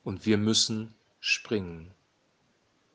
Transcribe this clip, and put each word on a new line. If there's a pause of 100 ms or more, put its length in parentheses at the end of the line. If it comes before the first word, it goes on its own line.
und
wir
müssen (260)
springen. (1040)